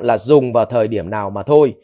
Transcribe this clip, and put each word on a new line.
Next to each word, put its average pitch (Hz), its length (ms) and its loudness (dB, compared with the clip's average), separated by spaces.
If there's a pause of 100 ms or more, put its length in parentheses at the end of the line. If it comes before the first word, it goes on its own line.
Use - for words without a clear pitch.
là 117 160 0
dùng 127 340 2
vào 113 120 2
thời 113 240 -2
điểm 98 220 -6
nào 104 200 -6
mà 101 120 -8
thôi. 147 420 2